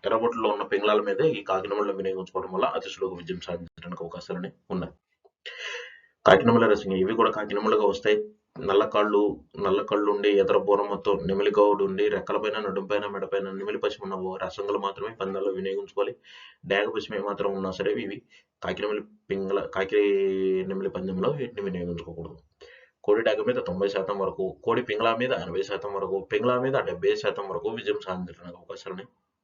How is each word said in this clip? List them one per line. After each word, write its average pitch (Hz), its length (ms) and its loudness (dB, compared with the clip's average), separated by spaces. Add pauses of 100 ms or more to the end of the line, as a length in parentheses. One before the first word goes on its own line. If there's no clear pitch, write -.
ఎర్రబొట్లో 113 440 0
ఉన్న 104 140 -2
పింగళాల 104 380 2
మీదే 101 300 0
ఈ 104 120 -6
కాకినమలలో 98 500 -2
వినియోగించుకోవడం 95 600 -4
వల్ల 110 200 2
అతి 98 140 -6
సులువుగా 95 280 -4
విజయం 85 280 -8
సాధించడానికి 87 580 -10
అవకాశాలనే 90 460 -8 (200)
ఉన్నాయి. 90 240 -6 (1300)
కాకినమల 117 460 8
రసింగ, 95 320 0
ఇవి 107 120 -2
కూడా 110 160 4
కాకినమలుగా 107 560 0
వస్తాయి. 104 300 4 (500)
నల్ల 98 180 6
కాళ్ళు, 104 360 4 (380)
నల్ల 98 220 2
కళ్ళు 104 300 2
ఉండి, 101 180 4 (120)
ఎదర 98 160 4
బోర 101 240 4 (100)
మొత్తం 98 240 2 (120)
నెమిలి 101 240 2
గౌడు 104 340 6
ఉండి, 95 240 0
రెక్కలపైన, 104 480 -2 (100)
నడుంపైన, 98 400 -2
మెడపైన 98 440 -4
నెమిలి 98 320 -6
పశ్చిమ 104 220 -2
ఉన్న 95 120 -6 (100)
ఓ 92 100 -4
రసంగులు 101 480 -2
మాత్రమే 101 260 -6
ఈ 113 100 -16
పందాల్లో 98 300 -2
వినియోగించుకోవాలి. 95 640 -2 (520)
డేగ 98 240 2
పశ్చిమ 107 260 -4
ఏమాత్రం 101 420 -2
ఉన్నా 95 140 -2
సరే 101 200 -2 (140)
ఇవి 98 140 -8 (420)
కాకినమలి 104 420 -2 (260)
పింగళ, 98 300 0 (160)
కాకి 98 260 4 (680)
నెమిలి 98 300 -2
పందెంలో 92 340 0
వీటిని 123 360 -6
వినియోగించుకోకూడదు. 85 680 -8 (680)
కోడి 107 180 4
డేగ 110 240 2
మీద 123 200 0
తొంభై 92 220 -2
శాతం 98 320 -2
వరకు, 95 240 -2 (200)
కోడి 117 180 2
పింగళ 113 340 0
మీద 123 180 0
ఎనభై 90 300 -4
శాతం 98 300 -6
వరకు, 98 240 -2 (140)
పింగళ 113 260 2
మీద 131 280 0
డెబ్బై 90 240 0
ఐదు 107 140 2
శాతం 101 260 -2
వరకు 90 200 -4
విజయం 107 360 -2
సాధించడానికి 90 540 -8
అవకాశాలని - 460 -12 (380)